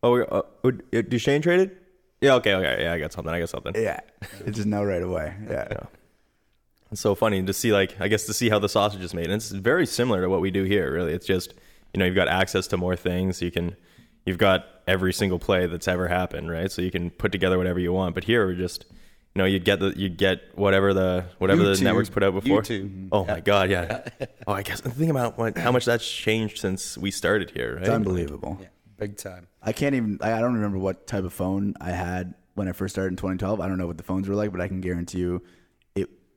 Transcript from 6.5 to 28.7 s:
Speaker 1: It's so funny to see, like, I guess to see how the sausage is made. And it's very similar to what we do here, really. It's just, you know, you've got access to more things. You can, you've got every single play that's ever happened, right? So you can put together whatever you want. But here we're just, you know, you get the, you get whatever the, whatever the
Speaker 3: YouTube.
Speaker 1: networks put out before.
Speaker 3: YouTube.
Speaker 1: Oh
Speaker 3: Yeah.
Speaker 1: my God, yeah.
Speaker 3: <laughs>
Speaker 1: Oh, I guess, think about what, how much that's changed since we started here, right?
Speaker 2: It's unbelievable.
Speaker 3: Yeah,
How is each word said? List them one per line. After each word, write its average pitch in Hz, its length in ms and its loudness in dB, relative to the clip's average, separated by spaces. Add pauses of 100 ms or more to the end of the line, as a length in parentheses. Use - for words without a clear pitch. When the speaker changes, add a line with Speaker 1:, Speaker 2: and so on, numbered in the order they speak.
Speaker 1:
It's 104 80 -10
so 101 140 4
funny 101 280 2
to 95 100 -2
see, 113 200 2
like, 98 280 2
I 95 80 -2
guess 107 180 2
to 107 80 -6
see 117 160 2
how 107 80 4
the 101 100 2
sausage 101 340 0
is 90 120 -8
made. 85 120 -4
And 92 80 0
it's 110 160 -4
very 123 360 0
similar 117 360 0
to 92 60 0
what 92 120 2
we 95 100 0
do 95 140 0
here, 92 280 2
really. 85 200 -2
It's 90 140 -6
just, 92 280 -2 (400)
you - 40 0
know, 95 60 4
you've 92 120 2
got 92 120 4
access 95 400 2
to 98 80 0
more 90 200 0
things. 90 440 -2
You 90 120 -2
can, 87 240 -4 (500)
you've 92 120 -4
got 95 280 4 (220)
every 92 240 2
single 90 260 0
play 90 280 2
that's 85 200 -6
ever 90 220 0
happened, 87 420 -2
right? 85 200 -4
So - 120 -4
you 90 80 -2
can 87 200 -4
put - 200 -4
together 92 280 2
whatever 90 200 0
you 87 140 0
want. 92 240 0
But 92 80 -4
here 113 200 4
we're 92 120 0
just, 90 300 -6 (480)
you - 40 -2
know, 95 60 4
you 95 160 4
get 98 180 4
the, 98 180 0
you 98 120 -2
get 90 320 2 (180)
whatever 98 340 4
the, 92 340 2 (120)
whatever 95 240 4
the 98 120 6
Speaker 3:
YouTube. 95 80 2
Speaker 1:
networks 95 280 2
put 98 140 2
out 95 100 4
before. 113 280 2
Speaker 3:
YouTube. 95 500 -6
Speaker 1:
Oh 101 120 2
Speaker 3:
Yeah. 101 100 -2
Speaker 1:
my 92 60 -6
God, 98 300 4
yeah. 90 380 -2 (180)
Speaker 3:
<laughs> - 220 -18
Speaker 1:
Oh, 104 40 -2
I 98 100 -2
guess, - 180 -8
think 139 320 -2
about 123 260 -2
what, 113 180 -2
how 117 140 0
much 123 140 2
that's 117 260 2
changed 110 480 0
since - 400 -4
we 98 140 -2
started 95 400 0
here, 60 220 -4
right? 85 80 -8
Speaker 2:
It's 98 60 0
unbelievable. 95 720 -2
Speaker 3:
Yeah, 95 60 -18 (320)